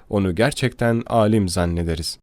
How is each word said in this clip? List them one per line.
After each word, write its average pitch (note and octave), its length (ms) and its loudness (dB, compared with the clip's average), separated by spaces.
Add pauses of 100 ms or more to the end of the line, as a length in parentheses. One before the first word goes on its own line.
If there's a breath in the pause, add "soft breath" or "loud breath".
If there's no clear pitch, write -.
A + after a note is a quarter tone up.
onu F#2+ 260 0
gerçekten A#2 720 0
alim G#2+ 420 2
zannederiz. E2+ 760 -2